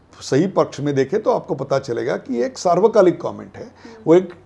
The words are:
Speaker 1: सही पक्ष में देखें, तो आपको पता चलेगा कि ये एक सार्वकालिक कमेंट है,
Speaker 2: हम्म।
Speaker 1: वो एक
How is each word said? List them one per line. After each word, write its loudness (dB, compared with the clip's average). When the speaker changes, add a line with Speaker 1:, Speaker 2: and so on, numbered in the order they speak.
Speaker 1:
सही 0
पक्ष -2
में -4
देखें, 0
तो 0
आपको -4
पता -2
चलेगा -4
कि -6
ये 0
एक -8
सार्वकालिक 4
कमेंट -10
है, -14
Speaker 2:
हम्म। -20
Speaker 1:
वो 6
एक 2